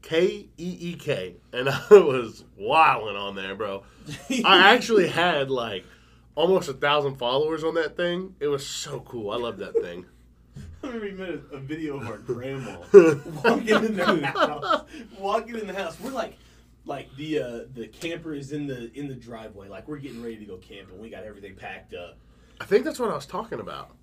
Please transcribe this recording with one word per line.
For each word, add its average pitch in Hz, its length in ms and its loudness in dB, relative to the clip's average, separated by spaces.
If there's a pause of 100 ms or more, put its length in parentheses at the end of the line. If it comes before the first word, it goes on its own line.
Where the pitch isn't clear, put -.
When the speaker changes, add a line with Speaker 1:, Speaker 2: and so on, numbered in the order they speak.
Speaker 1:
K 196 460 0 (100)
E 175 220 -8
E 170 160 -8
K. 107 400 -6 (180)
And 127 160 -2
<laughs> - 0 -
I 139 100 -2 (120)
was 131 520 8 (140)
wilding 110 580 4
on 101 200 -8
there, 98 200 -6
bro. 98 280 -6 (240)
Speaker 2:
<laughs> - 220 -14 (160)
Speaker 1:
I 190 280 10
actually 220 340 4
had, 151 440 0
like, 113 340 -4 (500)
almost 175 340 2
a 135 40 -6
thousand 143 440 0
followers 147 460 0
on 160 120 -2
that 156 200 -2
thing. 175 440 -4
It 143 80 -2
was 139 200 -2
so 143 340 -10
cool. 107 300 -8
I 113 60 -4
loved 113 220 -6
that 95 200 -2
thing. 87 260 -10 (400)
Speaker 2:
<laughs> - 380 -18
I 302 40 -8
remember 226 200 -8
you 190 80 -10
made 185 140 -10 (220)
a, 147 40 -16
a 135 40 -12
video 147 380 -8
of 120 100 -10
our 110 100 -10
grandma 120 680 -8
Speaker 1:
<laughs> - 80 -10 (500)
Speaker 2:
walking 233 240 2 (180)
in 220 100 -2
the 180 300 2
house. - 580 -2 (360)
Walking 220 400 -4
in 202 80 -10
the 185 60 -10
house. 175 260 -8
We're 220 120 -10
like, - 240 -8 (500)
like, 131 300 -12
the, 151 240 -4
uh, 120 200 -8 (160)
the 113 120 -10
camper 165 460 -10
is 139 200 -10
in 147 120 -6
the, 120 320 -10
in 143 100 -10
the 135 60 -10
driveway. 110 560 -16
Like, 110 180 -16
we're 147 120 -12
getting 120 240 -14
ready 117 140 -10
to 107 80 -16
go 113 120 -16
camping. 98 420 -20
We 113 120 -16
got 113 140 -14
everything 98 300 -18
packed 95 380 -16
up. 87 240 -14 (420)
Speaker 1:
I - 60 -12
think 226 200 2
that's 311 140 -6
what 226 120 -2
I 160 40 -4
was 139 120 -10
talking 185 320 -10
about. 78 320 -12 (120)